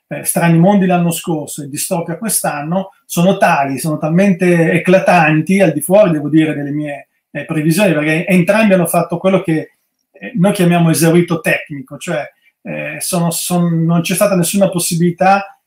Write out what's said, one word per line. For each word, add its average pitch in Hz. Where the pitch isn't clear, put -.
eh, 143
Strani 170
Mondi 190
l'anno 175
scorso 151
e 139
Distopia 165
quest'anno, 175
sono 185
tali, 139
sono 156
talmente 175
eclatanti, 180
al 175
di 143
fuori, 196
devo 147
dire, 156
delle 143
mie, 147
eh, 143
previsioni, 165
perché 156
entrambi 196
hanno 180
fatto 170
quello 190
che, 156
eh, -
noi 196
chiamiamo 175
esaurito 165
tecnico, 143
cioè, 156
eh, 151
sono, 170
son-, 170
non 170
c'è 196
stata 202
nessuna 185
possibilità 175